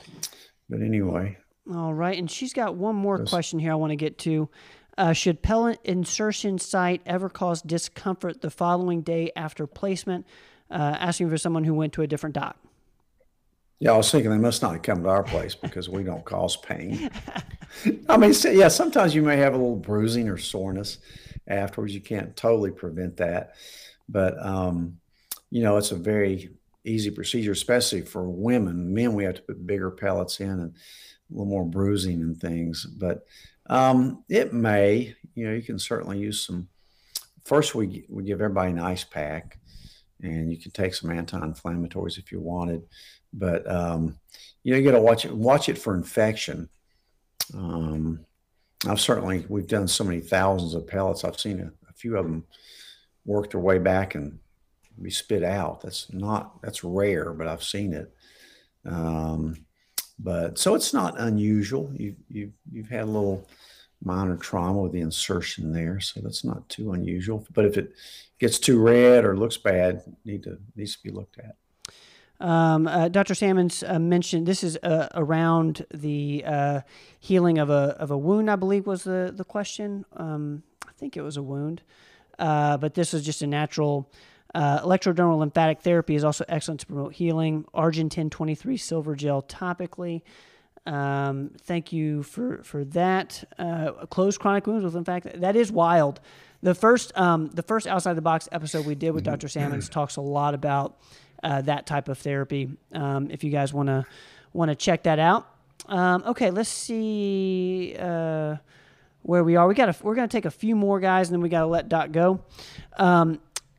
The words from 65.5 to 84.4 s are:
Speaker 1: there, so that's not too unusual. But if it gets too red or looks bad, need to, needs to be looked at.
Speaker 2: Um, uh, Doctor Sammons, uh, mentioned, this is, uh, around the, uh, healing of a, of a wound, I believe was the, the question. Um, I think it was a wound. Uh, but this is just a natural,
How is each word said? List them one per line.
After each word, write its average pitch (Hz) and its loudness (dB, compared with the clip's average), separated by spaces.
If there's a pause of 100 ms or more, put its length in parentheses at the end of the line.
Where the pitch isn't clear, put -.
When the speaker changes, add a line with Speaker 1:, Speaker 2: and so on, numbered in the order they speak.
Speaker 1:
there, 85 -4
so - -8
that's - -8
not - -8
too 107 -8
unusual. 92 -6
But 104 6
if 104 4
it - -4 (460)
gets 113 2
too 123 4
red 120 10
or 98 4
looks 113 -2
bad, 92 2 (220)
need 101 -10
to, 92 -14 (180)
needs 104 -10
to - -20
be 104 -10
looked 98 -14
at. 110 -20 (840)
Speaker 2:
Um, 160 4
uh, 165 2
Doctor 190 2
Sammons, 185 2
uh, 180 -2
mentioned, 170 2
this 185 0
is, 165 -2
uh, 160 2
around 160 2
the, 147 -4
uh, 143 0 (380)
healing 175 4
of 147 2
a, 143 2
of 143 -4
a 143 -2
wound, 208 2
I 202 4
believe 190 0
was 190 -4
the, 185 -4
the 220 -10
question. 202 -8
Um, 151 -8 (260)
I - -20
think 277 -12
it 156 -8
was 143 -10
a 143 -8
wound. 143 -6 (560)
Uh, 147 2
but 147 -2
this 170 -2
is 147 -2
just 151 -6
a 147 -2
natural, 147 -2 (420)